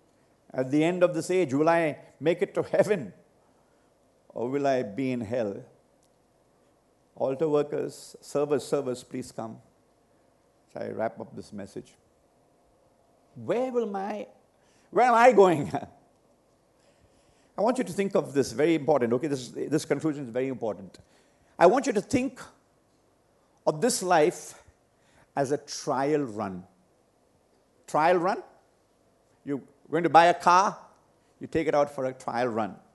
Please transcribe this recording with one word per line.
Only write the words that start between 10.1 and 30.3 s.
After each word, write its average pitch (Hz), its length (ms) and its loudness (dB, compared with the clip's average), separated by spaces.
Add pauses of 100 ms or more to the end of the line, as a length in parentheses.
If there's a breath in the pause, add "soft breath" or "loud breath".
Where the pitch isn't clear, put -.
As - 80 -10
I 107 80 -8
wrap 107 300 -6
up 101 160 -14
this 101 180 -16
message. 95 400 -14 (1400)
Where 202 360 -4
will 240 160 -2
my, 202 400 -8 (640 soft breath)
where 233 140 4
am 247 80 4
I 233 180 8
going? 180 420 6
<laughs> - 1800 -18
I - 40 -4
want 240 160 0
you 247 60 -2
to 170 100 -6
think 196 220 -4
of 143 180 0
this, 123 200 0
very 160 220 2
important. 135 380 2
Okay, 127 140 -2
this, 131 220 -6
this 139 360 -4
conclusion 147 380 -4
is 117 60 -12
very 127 180 -4
important. 101 500 -8 (600 soft breath)
I 165 80 6
want 240 220 4
you 247 60 -2
to 202 80 0
think 254 400 -4 (1300)
of 156 140 -2
this 240 200 0
life 175 540 0 (800 soft breath)
as 139 160 -2
a 147 60 -2
trial 143 640 -4
run. 104 420 -8 (1200)
Trial 165 320 2
run? 190 240 -2 (1000)
You're 139 180 -8 (300)
going 165 120 -2
to 165 60 2
buy 165 180 10
a 175 60 6